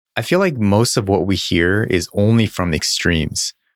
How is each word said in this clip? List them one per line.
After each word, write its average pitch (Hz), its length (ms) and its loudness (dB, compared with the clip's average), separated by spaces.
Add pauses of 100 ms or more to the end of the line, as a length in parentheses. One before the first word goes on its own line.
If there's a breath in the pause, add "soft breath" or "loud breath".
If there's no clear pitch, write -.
(160)
I 113 80 -4
feel 175 160 0
like 175 180 0
most 104 400 2
of 101 100 0
what 95 200 2
we 98 80 0
hear 87 480 0
is 87 300 -2
only 107 340 2
from 87 260 -4
extremes. - 800 -2 (220)